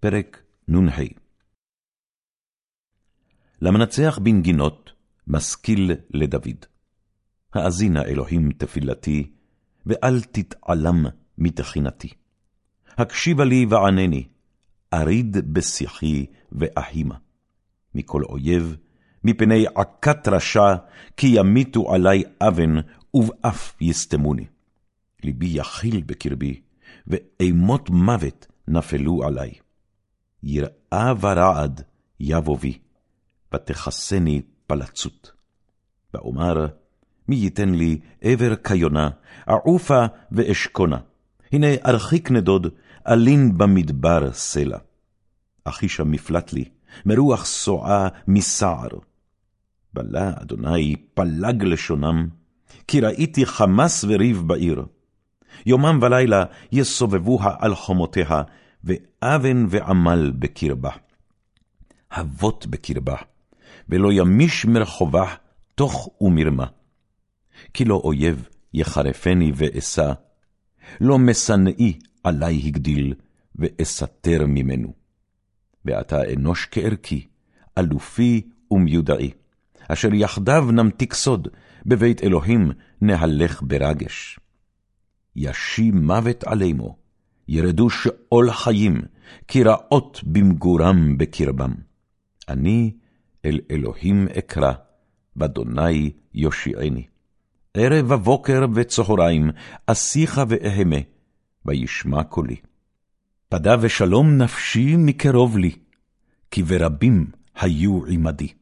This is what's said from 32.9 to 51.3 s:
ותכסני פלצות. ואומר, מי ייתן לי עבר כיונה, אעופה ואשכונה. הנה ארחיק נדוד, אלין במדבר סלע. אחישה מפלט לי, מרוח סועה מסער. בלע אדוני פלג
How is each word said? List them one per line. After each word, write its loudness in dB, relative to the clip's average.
ותכסני -4
פלצות. -10
ואומר, -4
מי 0
ייתן -2
לי 0
עבר 0
כיונה, 0
אעופה 2
ואשכונה. 0
הנה 4
ארחיק 0
נדוד, 2
אלין 6
במדבר 2
סלע. -4
אחישה -6
מפלט -4
לי, -6
מרוח 2
סועה -2
מסער. 0
בלע -6
אדוני -2
פלג -2